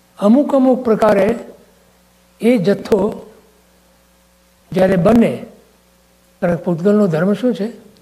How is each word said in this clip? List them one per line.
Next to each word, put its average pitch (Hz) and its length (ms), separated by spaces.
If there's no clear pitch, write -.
અમુક 269 360
અમુક 262 300
પ્રકારે 214 540
એ 233 180
જથ્થો 196 720
જ્યારે 190 240
બને, 190 500
કારણ 175 160
કે 170 60
પૂતગલનો 202 440
ધર્મ 180 280
શું 233 200
છે? 202 180